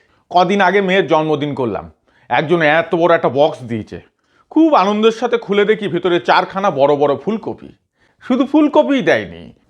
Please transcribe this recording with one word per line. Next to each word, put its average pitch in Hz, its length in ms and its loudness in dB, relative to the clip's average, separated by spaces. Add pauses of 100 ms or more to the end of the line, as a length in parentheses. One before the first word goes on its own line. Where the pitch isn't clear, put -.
(300)
কদিন 185 300 2
আগে 190 200 2
মেয়ের 185 260 0
জন্মদিন 151 480 -2
করলাম, 92 360 -6 (380)
একজন 160 340 0
এত 160 320 0
বড় 170 200 2
একটা 165 140 0
বক্স 143 340 0
দিয়েছে। 107 380 -10 (500)
খুব 311 240 2
আনন্দের 214 380 2
সাথে 240 260 -4
খুলে 202 260 0
দেখি 202 240 0
ভেতরে 175 320 -2
চারখানা 160 500 0
বড় 139 260 2
বড় 143 200 0
ফুলকপি। 190 560 -8 (480)
শুধু 247 260 -2
ফুলকপিই 285 560 2
দেয়নি, 98 500 -2 (180)